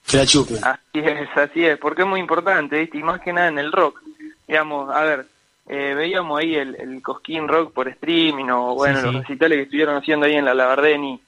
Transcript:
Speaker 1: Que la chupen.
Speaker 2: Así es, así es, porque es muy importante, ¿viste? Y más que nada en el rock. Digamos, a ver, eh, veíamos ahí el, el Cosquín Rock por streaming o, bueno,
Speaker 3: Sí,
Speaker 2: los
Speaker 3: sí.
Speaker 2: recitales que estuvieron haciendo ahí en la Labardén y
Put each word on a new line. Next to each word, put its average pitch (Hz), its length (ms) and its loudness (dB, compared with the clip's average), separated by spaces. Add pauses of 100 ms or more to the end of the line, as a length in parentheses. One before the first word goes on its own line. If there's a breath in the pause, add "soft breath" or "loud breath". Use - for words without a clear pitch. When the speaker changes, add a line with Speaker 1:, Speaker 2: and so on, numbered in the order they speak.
Speaker 1:
Que 139 80 2
la 135 100 6
chupen. 117 380 2
Speaker 2:
Así 131 360 -4
es, 151 360 -2
así 147 280 2
es, 147 140 2
porque 156 240 -2
es 190 60 2
muy 190 120 0
importante, 165 580 0
¿viste? 160 200 -4
Y 151 40 -6
más 175 180 -2
que 180 120 -6
nada 175 160 2
en 151 100 -2
el 151 140 -4
rock. 175 280 2 (460 loud breath)
Digamos, 147 480 -2
a 151 80 2
ver, 143 240 -2 (420)
eh, 139 280 -4
veíamos 170 440 -2
ahí 160 140 -2
el, 135 220 -4
el 131 260 -14
Cosquín 147 460 -8
Rock 160 260 0
por 131 140 -4
streaming 151 600 -2
o, 123 260 0
bueno, 139 240 2
Speaker 3:
Sí, 127 40 0
Speaker 2:
los 123 100 0
Speaker 3:
sí. 131 60 -4
Speaker 2:
recitales 147 380 2
que 135 60 -2
estuvieron 147 320 0
haciendo 147 300 0
ahí 147 100 4
en 143 100 2
la 127 80 4
Labardén 139 500 2
y 131 240 -8